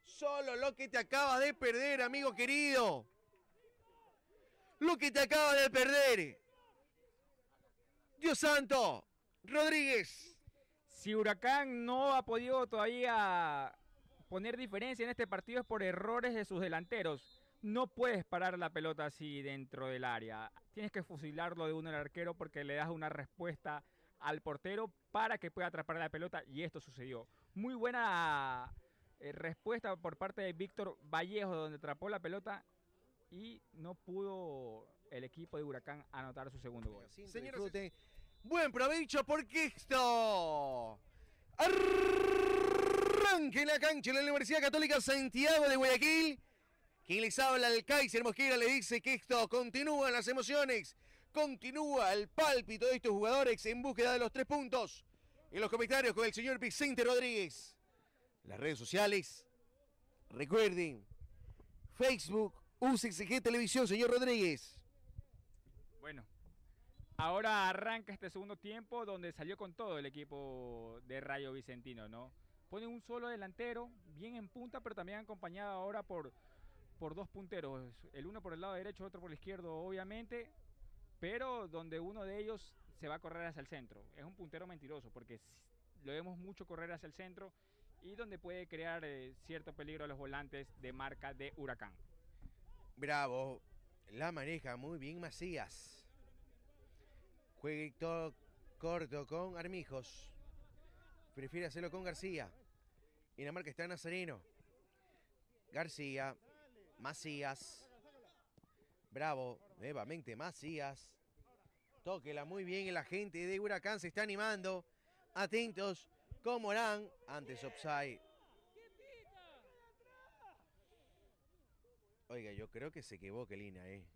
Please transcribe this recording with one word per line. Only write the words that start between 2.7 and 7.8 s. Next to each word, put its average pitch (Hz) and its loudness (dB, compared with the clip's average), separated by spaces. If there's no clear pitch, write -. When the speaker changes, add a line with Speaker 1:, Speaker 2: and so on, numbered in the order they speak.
Speaker 1:
Lo 330 4
que 277 0
te 277 2
acabas 285 8
de 269 8
perder. 254 6